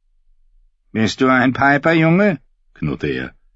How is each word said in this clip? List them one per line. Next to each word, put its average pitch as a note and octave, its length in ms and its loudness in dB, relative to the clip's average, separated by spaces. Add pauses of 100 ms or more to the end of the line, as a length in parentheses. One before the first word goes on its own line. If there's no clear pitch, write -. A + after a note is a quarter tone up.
(920)
„Bist G#2+ 300 -2
du C3 80 2
ein B2+ 240 2
Piper, C#3+ 400 0
Junge?“, E3+ 480 2 (340)
knurrte C#2+ 320 -8
er. B1+ 260 -8 (240)